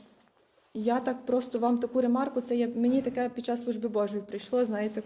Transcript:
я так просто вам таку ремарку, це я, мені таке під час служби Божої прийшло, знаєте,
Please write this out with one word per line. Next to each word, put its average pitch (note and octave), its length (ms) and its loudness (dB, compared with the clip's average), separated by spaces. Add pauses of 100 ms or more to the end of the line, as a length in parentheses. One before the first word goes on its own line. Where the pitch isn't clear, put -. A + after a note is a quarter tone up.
(720)
я A#3 260 2
так B3 260 -4
просто B3 340 0
вам A#3+ 180 4
таку B3 240 0
ремарку, B3 400 2
це B3 140 -2
я, A#3+ 120 2
мені A#3+ 340 2
таке B3 280 -2
під A#3+ 160 -8
час A#3+ 180 -2
служби A3+ 260 -2
Божої G#3 320 0
прийшло, A3 440 -2
знаєте, G#3+ 400 -2